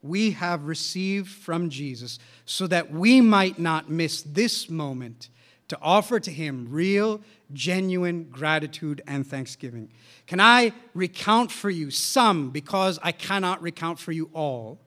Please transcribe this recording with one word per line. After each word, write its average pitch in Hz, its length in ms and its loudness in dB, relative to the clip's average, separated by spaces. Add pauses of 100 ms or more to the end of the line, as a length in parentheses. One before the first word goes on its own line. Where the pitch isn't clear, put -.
we 196 300 0
have 165 340 -4
received 185 640 -6
from 170 400 -6
Jesus 131 480 -10 (260)
so - 220 -6
that 170 260 0
we 226 300 8
might 196 360 6
not 160 320 -2
miss 160 300 -2
this 190 480 -2
moment 135 640 -10 (380)
to - 120 -10
offer 202 400 2
to - 100 -10
him 139 380 -8
real, 202 540 0 (320)
genuine 175 680 -2
gratitude 147 840 -4
and 139 200 -4
thanksgiving? 123 640 -12 (360)
Can 180 120 0
I 233 360 8 (180)
recount 208 580 2
for - 200 -6
you 156 200 -4
some, 180 600 2
because 180 520 -2
I 135 100 -2
cannot 190 500 -4
recount 165 360 -6
for - 140 -10
you 160 220 -6
all 139 520 -6